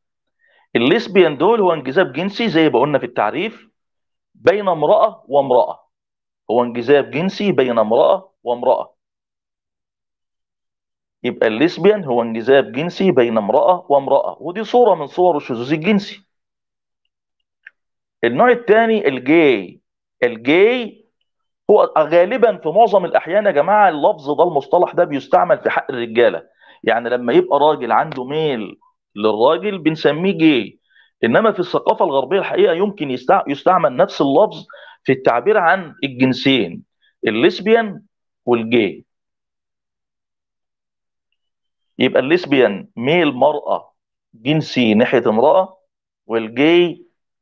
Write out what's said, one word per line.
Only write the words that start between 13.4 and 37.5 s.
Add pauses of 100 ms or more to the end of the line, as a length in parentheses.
وامرأة،
ودي
صورة
من
صور
الشذوذ
الجنسي. (2000)
النوع
الثاني
الجاي. (420)
الجاي (640)
هو
غالبا
في
معظم
الأحيان
يا
جماعة
اللفظ
ده،
المصطلح
ده
بيستعمل
في
حق
الرجالة، (380)
يعني
لما
يبقى
راجل
عنده
ميل (380)
للراجل
بنسميه
جاي، (460)
إنما
في
الثقافة
الغربية
الحقيقة
يمكن
يستع-،
يستعمل
نفس
اللفظ (380)
في
التعبير
عن (100)
الجنسين، (420)
الليسبيان (440)